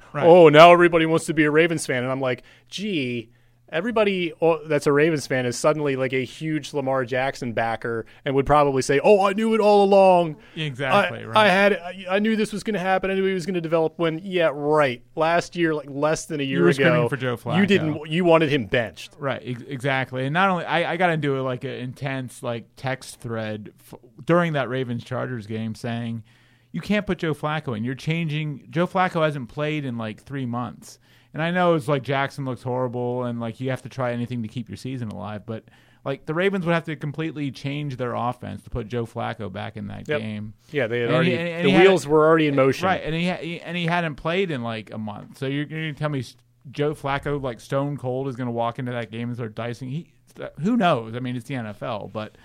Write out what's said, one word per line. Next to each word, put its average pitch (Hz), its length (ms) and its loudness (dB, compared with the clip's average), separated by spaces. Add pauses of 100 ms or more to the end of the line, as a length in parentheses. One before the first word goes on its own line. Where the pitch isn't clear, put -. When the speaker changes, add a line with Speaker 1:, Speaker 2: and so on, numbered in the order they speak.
(120)
Speaker 1:
Right. 143 120 -2
Speaker 2:
"Oh, 170 260 12
now 165 220 12
everybody 170 320 6
wants 160 220 0
to 165 80 -4
be 156 80 4
a 151 80 4
Ravens 160 340 2
fan." 127 200 -2
And 131 80 -4
I'm 135 80 -4
like, 127 240 -4 (240)
"Gee, 135 640 -6 (400)
everybody 196 720 0
o-, 160 280 2
that's 147 180 0
a 151 60 4
Ravens 151 340 2
fan 127 180 -2
is 123 140 -4
suddenly, 151 380 0
like, 131 160 -2
a 131 120 -2
huge 156 480 -8
Lamar 135 320 -2
Jackson 127 500 -4
backer 113 520 -4 (180)
and 135 120 -2
would 135 100 2
probably 143 360 4
say, 139 200 2
'Oh, 196 240 6
I 196 60 2
knew 220 220 0
it 220 60 2
all 208 220 6
along. 185 540 6 (180)
Speaker 1:
Exactly, 143 680 0
Speaker 2:
I, - 20 -
Speaker 1:
right. 110 100 0
Speaker 2:
I 214 120 6
had, 196 240 4
I, 180 360 -8
I 190 120 2
knew 220 160 2
this 214 160 -2
was 202 100 -8
gonna 208 160 -4
happen. 190 320 0
I 196 40 -2
knew 190 120 0
he 190 80 0
was 175 120 -4
gonna 180 140 -2
develop.'" 160 360 0
When, 160 260 -2
yeah, 180 320 2
right. 147 480 2 (140)
Last 170 400 0
year, 160 180 2
like, 143 160 -6
less 151 360 -2
than 156 120 -6
a 139 60 -2
year 135 140 -2
Speaker 1:
You 139 40 4
were - 80 8
Speaker 2:
ago, 135 140 2
Speaker 1:
screaming 123 240 4
for 143 80 -4
Joe 123 200 -4
Flacco. 120 220 -2
Speaker 2:
you 202 80 4
didn't, 156 420 0
you 165 160 0
wanted 160 260 6
him 135 160 0
benched. 110 520 -4
Speaker 1:
Right, 139 260 -6
ex-, 120 220 -8
exactly. 131 580 -4
And 139 80 -4
not 190 180 2
only, 175 160 -2
I, 151 260 -2
I 170 40 -4
got 175 140 2
into, 147 320 -2
like, 127 220 -6
an 127 80 -8
intense, 131 720 -10
like, 117 220 -6 (100)
text - 440 -8
thread 107 600 -8
f-, - 180 -20 (260)
during 170 280 2
that 135 160 -2
Ravens-Chargers 123 800 -6
game 110 260 -6
saying, 117 480 -8 (500)
"You 170 100 -8
can't 208 240 -2
put 180 120 -2
Joe 156 160 -2
Flacco 151 420 -6
in. 107 80 -6
You're 131 100 -4
changing, 151 760 -4
Joe 165 160 0
Flacco 180 360 0
hasn't 143 260 0
played 151 360 -4
in, 123 140 -6
like, 107 240 -8
three 135 240 -8
months." 120 520 -8 (360)
And 156 80 -4
I 165 80 -2
know 175 240 4
it's 135 140 -2
like 143 140 0
Jackson 139 440 -4
looks 127 160 -8
horrible 123 640 -4
and, 120 160 -6
like, 117 200 -8
you 131 100 -4
have 127 120 -6
to 123 60 -14
try 123 240 -4
anything 120 300 -4
to 107 60 -6
keep 117 200 -10
your 110 100 -12
season 127 300 -8
alive, 98 380 -10
but, 110 180 -10 (400)
like, 135 220 -8
the 160 80 -4
Ravens 185 320 -2
would 170 60 2
have 165 120 0
to 156 120 -8
completely 147 540 -6
change 139 460 -8
their 120 180 -4
offense 110 500 -6
to - 60 -20
put 117 180 -8
Joe 120 180 -4
Flacco 113 460 -8
back 104 240 -10
in 104 120 -10
that 101 200 -12
Speaker 2:
Yep. 151 120 -2
Speaker 1:
game. 107 340 -8 (180)
Speaker 2:
Yeah, 139 140 0
they 120 140 -2
had 120 80 0
Speaker 1:
And 120 60 2
Speaker 2:
already, 170 180 4
Speaker 1:
he, - 40 0
and, 175 120 -4
and 170 180 -6
Speaker 2:
the 185 40 4
Speaker 1:
he 185 60 4
had 185 100 8
Speaker 2:
wheels 175 200 4
were 151 200 6
already 160 220 6
in 143 80 0
motion. 135 300 2
Speaker 1:
Right, 175 180 0
and 156 100 -4
he 170 140 -2
ha-, 175 140 -2
he, 165 180 -10
and 170 160 -10
he 170 100 -2
hadn't 170 280 -2
played 175 360 -2
in, 127 120 -4
like, 113 300 -8
a 110 60 -10
month. 104 400 -12
So 135 80 -6
you're 143 200 -4
gonna 156 260 -8
tell 151 160 -4
me 143 120 -2
s-, - 160 -10 (340)
Joe 147 240 -2
Flacco, 139 460 -4
like, 127 200 -8
stone 139 380 -4
cold, 127 300 -6
is 123 80 -8
gonna 123 140 -6
walk 117 280 -4
into 123 140 -6
that 117 180 -8
game 117 180 -6
and 120 80 -8
start 113 180 -8
dicing? 120 360 -8
He, 156 220 -10 (480)
who 214 160 0
knows? 123 400 0
I 127 40 -6
mean, 123 140 -6
it's 123 140 -8
the 139 80 -6
N 117 100 -6
F 104 160 -12
L, 101 300 -8
but 107 320 -10